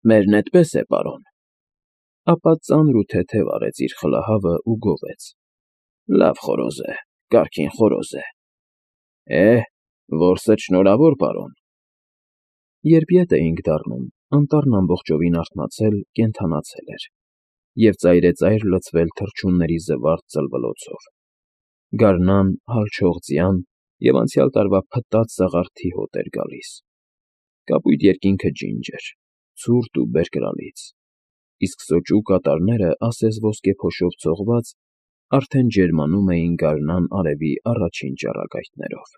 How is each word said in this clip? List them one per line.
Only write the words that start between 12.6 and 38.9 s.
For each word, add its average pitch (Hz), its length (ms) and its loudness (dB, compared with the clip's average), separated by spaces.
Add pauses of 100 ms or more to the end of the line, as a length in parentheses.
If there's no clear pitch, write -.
Երբ 156 260 4
ետ 180 220 4
էինք 82 280 0
դառնում, 64 460 -4 (220)
անտառն 143 460 2
ամբողջովին 85 600 0
արթնացել, 85 640 -4 (100)
կենդանացել 98 800 -4
էր - 220 -18 (680)
և 107 200 4
ծայրեծայր 87 680 2
լցվել 87 460 -2
թռչունների 90 680 -2
զվարթ 78 480 -2
ծլվլոցով։ 62 760 -8 (880)
Գարնան, 98 580 4 (140)
հալչող 104 560 -2
ձյան 90 400 0 (420)
և 131 160 4
անցյալ 135 340 2
տարվա 98 300 0
փտած - 500 -4
սաղարթի - 580 -2
հոտ - 280 -8
էր 50 100 -6
գալիս։ - 420 -10 (1000)
Կապույտ - 320 2
երկինքը 95 520 2
ջինջ - 360 -10
էր, - 200 -16 (500)
ցուրտ 120 420 -2
ու 60 80 0
բերկրալից, 58 760 -6 (760)
իսկ - 240 -6
սոճու 87 380 0
կատարները, 92 760 0
ասես 113 400 -2
ոսկե 107 360 -2
փոշով 87 420 -4
ցողված, 104 560 -4 (600)
արդեն 131 360 0
ջերմանում 90 640 0
էին 85 240 0
գարնան 78 520 -2
արևի 78 440 -2 (100)
առաջին 90 540 -6
ճառագայթներով։ - 1000 -10